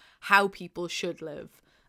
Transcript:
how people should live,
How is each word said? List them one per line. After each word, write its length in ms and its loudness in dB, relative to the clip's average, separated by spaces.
how 280 6
people 380 -10
should 340 -6
live, 400 -14